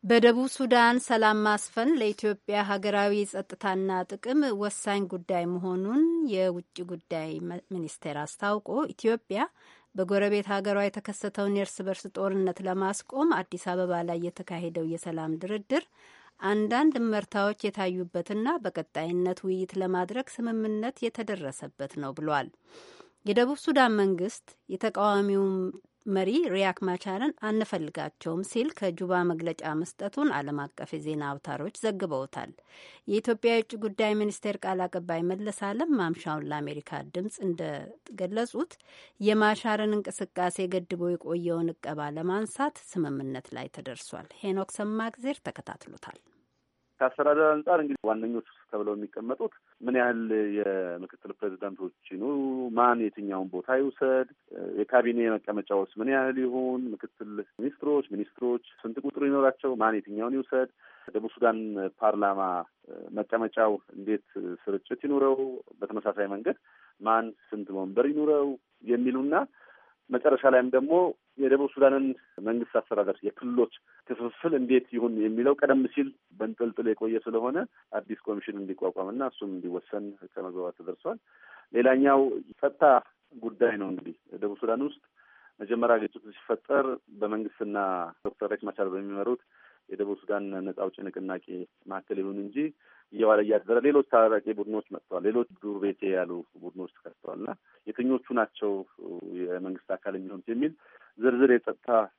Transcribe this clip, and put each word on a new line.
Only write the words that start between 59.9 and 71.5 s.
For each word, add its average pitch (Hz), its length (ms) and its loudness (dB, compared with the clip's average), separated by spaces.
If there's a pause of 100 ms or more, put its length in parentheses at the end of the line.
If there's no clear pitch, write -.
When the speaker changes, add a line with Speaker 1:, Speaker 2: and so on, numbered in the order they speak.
Speaker 2:
የትኛውን 107 400 -4
ይውሰድ፣ 131 340 0 (380)
ደቡብ 107 240 -4
ሱዳን 113 280 2 (360)
ፓርላማ 104 460 2 (720)
መቀመጫው 110 580 2 (200)
እንዴት 101 360 -4 (320)
ስርጭት 98 420 -4
ይኑረው፣ 139 360 4 (380)
በተመሳሳይ 104 520 -2
መንገድ 104 320 -4 (420)
ማን 113 240 2 (180)
ስንት 104 300 -8
ወንበር 95 340 0
ይኑረው 147 400 2 (380)
የሚሉና 127 480 0 (760)
መጨረሻ 131 380 4
ላይም 127 220 6
ደግሞ 135 240 4 (440)
የደቡብ 135 320 4